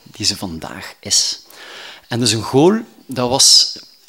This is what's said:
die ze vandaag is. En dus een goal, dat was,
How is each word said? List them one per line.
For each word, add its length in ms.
die 240
ze 100
vandaag 640
is. 400
En 120
dus 120
een 100
goal, 380
dat 220
was, 500